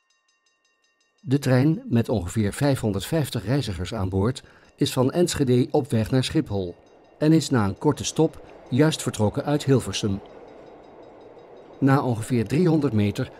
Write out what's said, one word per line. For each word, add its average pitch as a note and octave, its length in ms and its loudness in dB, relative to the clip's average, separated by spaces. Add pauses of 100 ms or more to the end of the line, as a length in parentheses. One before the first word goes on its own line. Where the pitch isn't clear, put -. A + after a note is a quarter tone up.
(1200)
De C#3 180 0
trein, C#3+ 500 2
met A#2 200 2
ongeveer G2+ 440 -2
vijfhonderdvijftig B2+ 920 -2
reizigers G#2 480 -4
aan F#2+ 160 -4
boord, G2 340 -2 (320)
is C3+ 180 -2
van C3 180 2
Enschede C#3+ 600 2
op C#3+ 180 0
weg A2 220 0
naar C3 120 2
Schiphol G2 520 -4 (420)
en D#3 140 4
is D#3+ 180 4
na A#2 160 2
een G2+ 120 -2
korte - 260 0
stop - 440 -2 (220)
juist D3+ 320 2
vertrokken A2 420 -2
uit D3 200 -2
Hilversum. G#2 560 0 (1600)
Na C3+ 240 4
ongeveer A2+ 440 -2
driehonderd D3 460 0
meter G#2 460 0